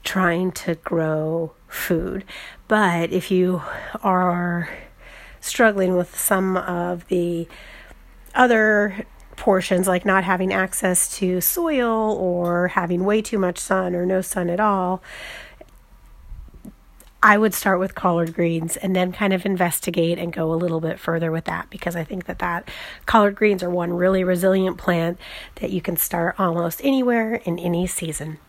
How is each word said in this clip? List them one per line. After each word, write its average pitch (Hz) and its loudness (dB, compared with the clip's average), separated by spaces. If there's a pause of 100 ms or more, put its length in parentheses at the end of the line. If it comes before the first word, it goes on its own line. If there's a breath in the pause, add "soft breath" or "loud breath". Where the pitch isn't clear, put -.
trying 180 0
to 170 -4
grow 160 -2 (160)
food. 180 -4 (440 loud breath)
But 175 2
if 185 -2
you 180 2 (420 loud breath)
are 175 0 (720 loud breath)
struggling 196 4
with 180 -2
some 190 2
of 175 -4
the 170 -2 (880 loud breath)
other 214 4 (300)
portions, 185 2
like 180 0
not 190 4
having 185 0
access 190 0
to 180 0
soil 233 0
or 175 0
having 180 2
way 208 4
too 214 -4
much 180 0
sun 185 0
or 175 0
no 190 2
sun 180 -2
at 175 -2
all, 190 0 (2250 loud breath)
I 214 6
would 214 2
start 190 0
with 190 -4
collard 170 0
greens 165 0
and 190 -2
then 180 2
kind 196 0
of 180 -2
investigate 175 0
and 170 -6
go 160 -2
a - 0
little 165 0
bit 160 -4
further 165 -2
with 160 -4
that, 170 -6
because 180 -8
I 170 -6
think 185 -8
that, 180 -10
that 175 -4 (360 loud breath)
collard 202 4
greens 202 2
are 180 -4
one 175 -2
really 185 2
resilient 185 2
plant 170 0 (360 loud breath)
that - -6
you 185 -2
can 170 -4
start 170 -2
almost 170 0
anywhere 240 2
in 170 -4
any 175 0
season. 156 -6 (100)